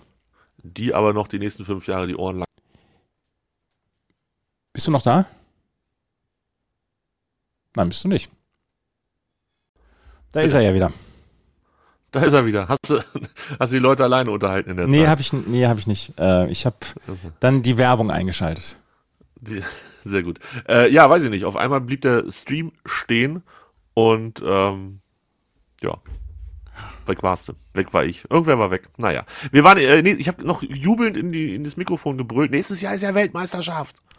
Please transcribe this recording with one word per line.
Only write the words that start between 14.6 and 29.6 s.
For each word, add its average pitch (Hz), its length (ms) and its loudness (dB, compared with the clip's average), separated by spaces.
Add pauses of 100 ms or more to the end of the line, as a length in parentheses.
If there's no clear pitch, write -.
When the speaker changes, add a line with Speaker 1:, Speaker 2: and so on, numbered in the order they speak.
Speaker 1:
in 90 60 -8
der 87 100 -2
Speaker 2:
Nee, 139 140 4
Speaker 1:
Zeit? 156 80 6
Speaker 2:
hab 156 120 2
ich - 120 -6
n-, 135 160 -4
nee, 123 180 2
hab 117 120 2
ich 98 80 -10
nicht. 104 320 -4
Äh, 90 320 2
ich - 140 -6
hab - 200 -4 (240)
Speaker 1:
Okay. 90 320 -14
Speaker 2:
dann 131 220 2
die 120 140 0
Werbung 123 340 2
eingeschaltet. 85 640 -4 (640)
Speaker 1:
Die, 107 220 -12 (200)
<laughs> - 220 -20
sehr 98 180 -2
gut. 85 160 -8 (300)
Äh, 120 240 6
ja, 147 180 8
weiß 165 140 6
ich 120 60 -2
nicht. 98 140 -4
Auf 98 120 -4
einmal 135 240 -2
blieb 131 220 -8
der 123 280 0
Stream 160 420 -8 (140)
stehen 135 560 -2 (520)
und, 113 520 2
ähm, 98 540 -2 (800)
ja. - 160 -8 (1080)
Weg 95 160 -4
warst 92 260 -2
du. - 60 -14 (200)
Weg 95 180 -4
war 80 120 2
ich. 87 260 -6
Irgendwer 156 280 2
war 101 120 0
weg. 92 260 -6
Naja. 92 280 -2 (260)
Wir 143 140 6